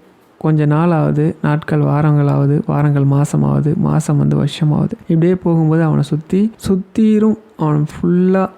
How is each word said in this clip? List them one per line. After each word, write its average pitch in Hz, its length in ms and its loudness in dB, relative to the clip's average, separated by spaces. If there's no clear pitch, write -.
கொஞ்ச 156 280 0
நாள் 160 240 2
ஆகுது, 151 520 0
நாட்கள் 151 360 -2
வாரங்கள் 147 480 2
ஆகுது, 143 400 0
வாரங்கள் 143 380 0
மாசம் 143 380 0
ஆகுது, 143 340 0
மாசம் 151 420 0
வந்து 143 180 0
வருஷம் 143 360 -2
ஆகுது. - 280 -2
இப்படியே 170 340 0
போகும்போது 165 480 0
அவனை 147 200 0
சுத்தி, 185 500 -2
சுத்தீரும் 214 680 0
அவன் 151 280 0
ஃபுல்லா 185 720 0